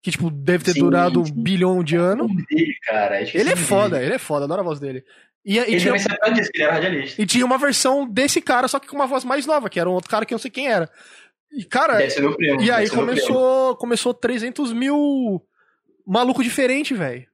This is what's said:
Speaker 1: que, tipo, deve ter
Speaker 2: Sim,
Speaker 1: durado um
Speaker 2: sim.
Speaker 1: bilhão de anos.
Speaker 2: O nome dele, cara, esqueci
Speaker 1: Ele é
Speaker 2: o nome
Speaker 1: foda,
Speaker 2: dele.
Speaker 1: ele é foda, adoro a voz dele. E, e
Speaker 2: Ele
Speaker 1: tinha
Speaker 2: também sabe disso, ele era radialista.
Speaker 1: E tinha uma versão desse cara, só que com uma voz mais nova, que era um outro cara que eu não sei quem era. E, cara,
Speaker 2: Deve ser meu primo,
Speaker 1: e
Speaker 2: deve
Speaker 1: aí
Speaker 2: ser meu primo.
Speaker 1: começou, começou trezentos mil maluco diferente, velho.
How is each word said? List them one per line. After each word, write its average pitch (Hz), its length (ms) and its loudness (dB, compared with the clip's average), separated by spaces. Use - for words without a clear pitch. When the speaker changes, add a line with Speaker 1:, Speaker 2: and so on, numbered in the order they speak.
Speaker 1:
que, 185 80 -4
tipo, 170 180 -2
deve 151 360 0
ter 180 80 2
Speaker 2:
Sim, - 80 2
Speaker 1:
durado 175 400 4
um 165 40 0
Speaker 2:
sim. 151 160 -6
Speaker 1:
bilhão 185 400 2
de 160 140 -2
anos. 185 300 2
Speaker 2:
O - 40 -2
nome 185 200 -2
dele, 311 240 0
cara, 101 380 0
esqueci - 160 -4
Speaker 1:
Ele 233 120 2
é 508 40 4
Speaker 2:
o - 20 2
nome 170 120 -4
Speaker 1:
foda, 202 280 2
Speaker 2:
dele. 131 120 -2
Speaker 1:
ele 220 80 -2
é 262 40 -4
foda, 147 260 -4
adoro 170 140 -4
a 196 60 -4
voz 160 140 -4
dele. 135 260 -10
E, 202 100 -2
e - 40 4
Speaker 2:
Ele 220 200 0
Speaker 1:
tinha 240 140 2
Speaker 2:
também - 60 0
sabe - 360 0
disso, - 180 0
ele 156 100 -2
era 151 100 2
radialista. 156 480 -2
Speaker 1:
E 208 40 0
tinha 247 200 2
uma 254 120 2
versão 277 480 0
desse 254 360 0
cara, 254 260 0
só 277 100 -4
que - 120 -8
com 285 80 -14
uma 277 100 0
voz 254 160 -2
mais 254 220 -2
nova, 285 240 0
que - 100 -4
era 175 100 0
um 185 40 0
outro 180 160 -4
cara 220 160 0
que 233 80 -6
eu - 20 -4
não 220 60 -6
sei 254 100 -10
quem 269 160 -4
era. 185 220 0
E, 269 140 -10
cara, 277 320 2
Speaker 2:
Deve 202 140 4
ser 143 120 -2
meu 143 140 2
primo, 147 200 0
Speaker 1:
e 135 100 2
Speaker 2:
deve 240 60 4
Speaker 1:
aí 220 160 2
Speaker 2:
ser - 100 -4
meu 226 80 2
primo. 247 160 0
Speaker 1:
começou, 262 560 2
começou 240 360 -2
trezentos 240 600 -4
mil 269 680 0
maluco 247 380 2
diferente, 262 500 0
velho. 127 400 -6